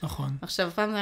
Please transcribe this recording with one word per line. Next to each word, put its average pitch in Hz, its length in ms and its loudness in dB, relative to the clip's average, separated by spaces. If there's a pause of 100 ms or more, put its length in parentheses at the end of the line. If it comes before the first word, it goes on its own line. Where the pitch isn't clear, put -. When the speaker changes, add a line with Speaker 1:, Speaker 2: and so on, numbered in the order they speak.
Speaker 1:
נכון. 139 400 -2
Speaker 2:
עכשיו, 175 320 0
פעם 214 160 2
זה 214 100 0